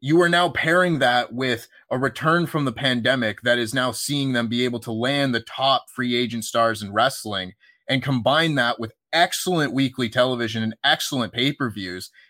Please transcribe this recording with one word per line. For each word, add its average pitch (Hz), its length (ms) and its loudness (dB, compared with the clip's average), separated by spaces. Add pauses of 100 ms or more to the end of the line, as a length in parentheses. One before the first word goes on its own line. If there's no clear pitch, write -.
you 156 200 4
are 175 60 4
now 175 220 2
pairing 170 500 2
that 123 320 2
with 123 380 -4 (200)
a 127 80 -2
return 160 480 0
from 147 200 -2
the 127 80 -2
pandemic 120 720 0
that 120 140 4
is 117 160 -2
now 127 200 0
seeing 139 400 -2
them 117 160 0
be 120 160 0
able 120 160 -4
to 120 100 -8
land 131 420 0
the 113 60 0
top 131 500 0
free 123 260 -2
agent 117 280 -2
stars 113 400 0
in 98 80 -8
wrestling 104 640 -2 (340)
and 135 160 0
combine 139 520 2
that 120 220 0
with 113 140 -8 (220)
excellent 170 600 0
weekly 127 340 0
television 120 560 0
and 110 200 -4
excellent 139 500 -2
pay-per-views. 104 800 -4 (180)